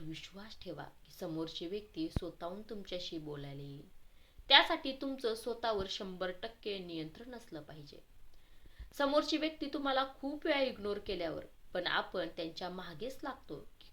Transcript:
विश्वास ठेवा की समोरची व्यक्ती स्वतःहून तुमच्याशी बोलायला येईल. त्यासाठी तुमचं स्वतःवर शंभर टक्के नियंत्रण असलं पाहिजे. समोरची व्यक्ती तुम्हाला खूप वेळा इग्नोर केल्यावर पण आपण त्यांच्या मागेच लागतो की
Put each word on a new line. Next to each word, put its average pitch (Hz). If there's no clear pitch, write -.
विश्वास 185
ठेवा 151
की -
समोरची 165
व्यक्ती 175
स्वतःहून 175
तुमच्याशी 190
बोलायला 143
येईल. 143
त्यासाठी 311
तुमचं 262
स्वतःवर 226
शंभर 185
टक्के 220
नियंत्रण 175
असलं 196
पाहिजे. 147
समोरची 294
व्यक्ती 311
तुम्हाला 269
खूप 294
वेळा 285
इग्नोर 202
केल्यावर 170
पण 175
आपण 170
त्यांच्या 170
मागेच 180
लागतो -
की -